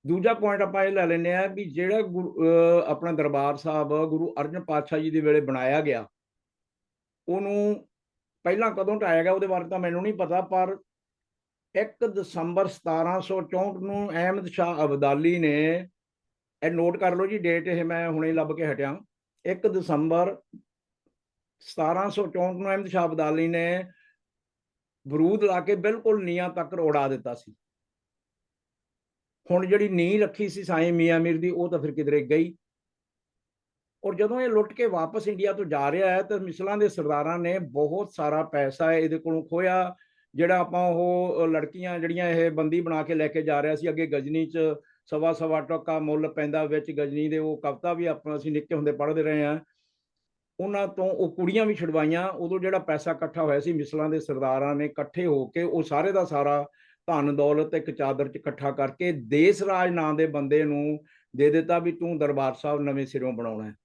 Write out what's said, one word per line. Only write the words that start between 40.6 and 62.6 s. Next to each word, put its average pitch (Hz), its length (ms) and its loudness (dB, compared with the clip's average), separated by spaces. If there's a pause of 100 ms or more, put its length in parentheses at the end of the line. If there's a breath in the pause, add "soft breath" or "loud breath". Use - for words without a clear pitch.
ਉਹ, 175 560 2
ਅ, - 20 2
ਲੜਕੀਆਂ 170 520 -2
ਜਿਹੜੀਆਂ 170 320 0
ਇਹ 165 200 4
ਬੰਦੀ 156 300 0
ਬਣਾ 165 220 -2
ਕੇ 160 120 -2
ਲੈ 151 140 2
ਕੇ 151 140 -2
ਜਾ 147 200 2
ਰਿਹਾ 151 140 0
ਸੀ 165 120 -4
ਅੱਗੇ 160 180 0
ਗਜ਼ਨੀ 147 400 -2
'ਚ, 165 120 -6 (480 soft breath)
ਸਵਾ 160 260 0
ਸਵਾ 156 280 0
ਟਕਾ 160 380 -4
ਮੁੱਲ 151 300 -2
ਪੈਂਦਾ 156 360 -2
ਵਿੱਚ 151 260 -2
ਗਜ਼ਨੀ 147 380 -2
ਦੇ, 156 100 -2
ਉਹ 156 220 -4
ਕਵਿਤਾ 151 320 -4
ਵੀ 170 140 -2
ਆਪਾਂ, 151 300 -4
ਅਸੀਂ 147 160 -6
ਨਿੱਕੇ 147 220 -2
ਹੁੰਦੇ 147 180 0
ਪੜ੍ਹਦੇ 151 300 0
ਰਹੇ 151 220 2
ਹਾਂ। 151 140 -2 (1000)
ਉਹਨਾਂ 202 280 -2
ਤੋਂ 190 220 -2
ਉਹ 175 260 -2
ਕੁੜੀਆਂ 190 300 2
ਵੀ 208 80 0
ਛੁਡਵਾਈਆਂ। 160 540 0
ਉਦੋਂ 175 300 -4
ਜਿਹੜਾ 185 200 0
ਪੈਸਾ 160 320 -2
ਇਕੱਠਾ 160 320 -4
ਹੋਇਆ 147 180 2
ਸੀ 170 120 -2
ਮਿਸਲਾਂ 156 360 -2
ਦੇ 156 120 0
ਸਰਦਾਰਾਂ 135 540 0
ਨੇ 147 100 -2
ਇਕੱਠੇ 147 420 -4
ਹੋ 139 200 2
ਕੇ, 170 160 -4
ਉਹ 165 200 0
ਸਾਰੇ 156 300 0
ਦਾ 190 120 2
ਸਾਰਾ 143 440 0 (380 soft breath)
ਧਨ 147 300 2
ਦੌਲਤ 147 380 2
ਇੱਕ 156 160 -4
ਚਾਦਰ 139 380 -2
'ਚ 139 80 -14
ਇਕੱਠਾ 139 340 -6
ਕਰਕੇ 139 420 -2
ਦੇਸ 151 500 4
ਰਾਜ 185 280 2
ਨਾਂ 156 240 0
ਦੇ 160 120 2
ਬੰਦੇ 147 380 2
ਨੂੰ 147 400 -2 (320 soft breath)
ਦੇ 143 140 6
ਦਿੱਤਾ 165 280 2
ਵੀ 170 140 -2
ਤੂੰ 170 260 -6
ਦਰਬਾਰ 139 360 0
ਸਾਹਿਬ 147 260 -4